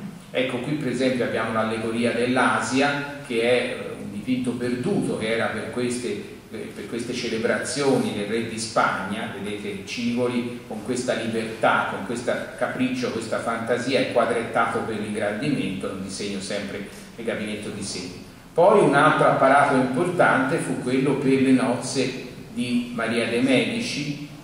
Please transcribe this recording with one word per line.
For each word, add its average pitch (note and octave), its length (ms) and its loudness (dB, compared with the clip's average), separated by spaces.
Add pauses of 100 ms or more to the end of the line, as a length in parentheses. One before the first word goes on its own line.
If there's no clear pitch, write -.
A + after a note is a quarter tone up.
(300)
Ecco, B2+ 280 0
qui C#3+ 160 -2
per C3 180 -2
esempio B2 320 2
abbiamo A2+ 280 -2
l'allegoria A2+ 600 0
dell'Asia, B2+ 1120 2
che A2+ 140 0
è, A#2 40 2
eh, B2 580 0
un G#2 100 -10
dipinto B2 380 -2
perduto, B2 640 0
che A2 160 -2
era A2+ 140 2
per G#2+ 240 -4
queste, A#2+ 380 -2 (420)
eh, G#2+ 240 -10
per G#2 140 -10
queste A#2+ 260 -4
celebrazioni A2+ 1000 0
del G2+ 140 -4
re A2+ 220 -2
di A2+ 100 -8
Spagna. A2 720 -2
Vedete G2 540 -8
Cigoli A#2+ 800 -2
con G#2+ 180 -10
questa A#2+ 300 0
libertà, A2+ 760 0
con - 140 -6
questo A#2 280 -2 (260)
capriccio, B2 540 0
questa A2+ 260 -4
fantasia, A#2+ 640 0
è - 120 -2
quadrettato A#2 680 2
per A2 180 -4
l'ingrandimento, G#2 880 -2
un G2 160 -6
disegno G2+ 380 -6
sempre G2+ 460 -6 (300)
nel A#2 80 -10
gabinetto G#2 460 -4
disegni. F#2+ 540 -8 (280)
Poi G3 280 8
un D3 140 6
altro D3 340 6
apparato C3+ 480 6
importante D#3 840 2
fu - 240 -4
quello C3+ 300 2
per C3 280 4
le C3 120 6
nozze B2 720 0 (280)
di A#2+ 420 0
Maria A#2 320 0
de' A#3+ 140 0
Medici, A#3 880 0 (160)